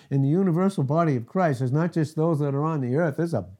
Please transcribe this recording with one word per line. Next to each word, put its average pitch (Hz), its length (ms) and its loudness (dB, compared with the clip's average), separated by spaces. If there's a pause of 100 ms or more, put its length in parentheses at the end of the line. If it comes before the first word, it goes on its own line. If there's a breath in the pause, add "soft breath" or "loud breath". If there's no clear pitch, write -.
(100)
And 139 140 2
the 139 40 2
universal 185 540 2
body 147 340 2
of 113 100 -6
Christ 160 340 0
is 127 120 0
not 160 200 0
just 156 240 -2
those 160 240 0
that 143 140 -2
are 143 100 -2
on 156 160 -2
the 123 160 -2
earth. 156 200 0
There's 170 180 -2
a 98 120 -4 (140)